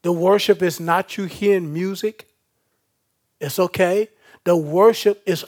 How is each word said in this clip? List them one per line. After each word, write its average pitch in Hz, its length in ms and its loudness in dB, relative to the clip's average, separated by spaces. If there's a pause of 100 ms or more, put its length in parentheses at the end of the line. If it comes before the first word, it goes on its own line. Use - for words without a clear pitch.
The 175 100 -2
worship 185 500 2
is 175 180 -2
not 170 380 -2
you 196 80 -6
hearing 185 460 -2
music. 190 560 -6 (1120)
It's 147 200 -6
okay. 185 500 0 (360)
The 175 120 2
worship 202 680 2
is 175 220 -4